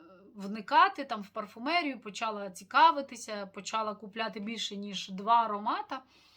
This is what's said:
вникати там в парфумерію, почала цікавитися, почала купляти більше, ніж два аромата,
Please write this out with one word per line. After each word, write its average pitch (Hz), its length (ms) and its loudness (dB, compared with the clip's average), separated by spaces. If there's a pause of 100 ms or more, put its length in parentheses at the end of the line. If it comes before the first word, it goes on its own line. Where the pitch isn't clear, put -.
(340)
вникати 226 720 2
там 220 180 -6
в 190 60 -16
парфумерію, 262 720 -2
почала 208 500 -6
цікавитися, 254 960 2
почала 208 480 -4
купляти 214 460 -6
більше, 208 360 -6
ніж 202 320 -8
два 202 360 4
аромата, 226 580 -4 (340)